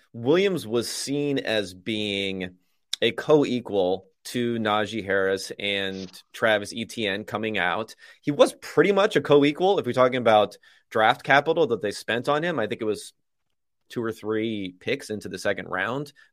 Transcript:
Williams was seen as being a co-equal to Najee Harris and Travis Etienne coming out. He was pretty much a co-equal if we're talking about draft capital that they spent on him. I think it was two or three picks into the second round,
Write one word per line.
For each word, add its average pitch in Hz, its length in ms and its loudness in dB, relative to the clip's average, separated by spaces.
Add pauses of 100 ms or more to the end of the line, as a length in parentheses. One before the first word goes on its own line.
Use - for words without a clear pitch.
(140)
Williams 147 520 0
was 110 240 -2
seen 143 500 -4
as 101 340 -2
being 98 840 -4 (460)
a 117 100 2
co-equal 104 920 0 (180)
to 120 360 -4
Najee 107 440 -2
Harris 95 560 0
and 95 500 -4 (220)
Travis 107 420 0
Etienne 107 520 -6
coming 107 320 -4
out. 90 360 -2 (280)
He 147 100 -4
was 240 220 4
pretty 180 400 2
much - 240 2
a 143 40 2
co-equal 147 580 4
if 117 60 -2
we're 120 60 -2
talking 127 240 4
about 110 400 4 (340)
draft 113 340 2
capital 147 440 4
that 110 140 -2
they 104 100 -2
spent 117 380 -4
on 147 120 0
him. 170 160 -4
I 110 100 -2
think 127 120 -8
it 117 60 -6
was 104 260 -4 (800)
two 127 120 -6
or 113 120 -4
three 107 640 -4
picks 135 300 -6
into 107 180 -8
the 92 100 -10
second 95 300 -4
round, 113 460 -4 (180)